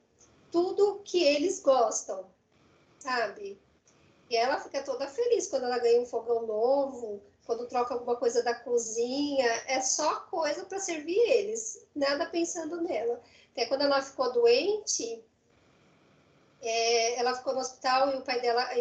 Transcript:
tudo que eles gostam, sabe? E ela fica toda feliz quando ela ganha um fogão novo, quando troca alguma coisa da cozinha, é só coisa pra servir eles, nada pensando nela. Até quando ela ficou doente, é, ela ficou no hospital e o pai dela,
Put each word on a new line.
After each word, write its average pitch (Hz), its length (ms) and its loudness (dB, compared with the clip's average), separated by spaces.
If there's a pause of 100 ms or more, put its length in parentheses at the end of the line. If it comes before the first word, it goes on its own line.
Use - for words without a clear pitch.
(520)
tudo 381 520 2
que 359 200 2
eles 294 380 2
gostam, 226 640 2 (760)
sabe? 214 600 -6 (720)
E 240 80 -2
ela 254 220 2
fica - 220 -8
toda 277 260 -6
feliz 466 400 0
quando 247 180 -2
ela 247 140 -2
ganha 233 220 6
um 240 40 -2
fogão 226 420 -2
novo, 240 760 0 (240)
quando 240 220 -4
troca 247 260 -2
alguma 240 220 -2
coisa 240 260 2
da 240 120 0
cozinha, 240 920 0 (220)
é 269 140 0
só 320 400 0
coisa 330 440 -4
pra 381 140 -8
servir 339 400 -4
eles, 226 760 0
nada 285 320 0
pensando 339 560 -4
nela. 240 400 -4 (300)
Até 233 140 -4
quando 277 160 -2
ela 277 200 2
ficou 254 300 -4
doente, 240 880 2 (1400)
é, 233 580 0
ela 240 160 0
ficou 262 180 -4
no 262 60 -4
hospital 269 520 0
e 269 60 -2
o 262 40 -8
pai 247 180 -2
dela, 240 300 0 (120)